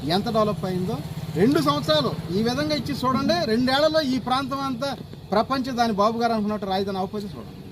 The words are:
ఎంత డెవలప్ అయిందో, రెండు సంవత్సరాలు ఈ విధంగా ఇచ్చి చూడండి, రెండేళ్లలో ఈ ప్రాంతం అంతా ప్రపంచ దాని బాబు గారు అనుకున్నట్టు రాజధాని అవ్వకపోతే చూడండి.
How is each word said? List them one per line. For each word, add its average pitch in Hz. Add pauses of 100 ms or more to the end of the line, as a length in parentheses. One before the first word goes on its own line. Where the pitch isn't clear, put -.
(140)
ఎంత 202 (100)
డెవలప్ 208
అయిందో, 185 (440)
రెండు 277 (100)
సంవత్సరాలు 294 (260)
ఈ 214
విధంగా 294
ఇచ్చి 277
చూడండి, 269 (160)
రెండేళ్లలో 277 (140)
ఈ 254 (100)
ప్రాంతం 269
అంతా 262 (420)
ప్రపంచ 254
దాని 233
బాబు 226
గారు 233
అనుకున్నట్టు 208
రాజధాని 190
అవ్వకపోతే 202
చూడండి. 104 (140)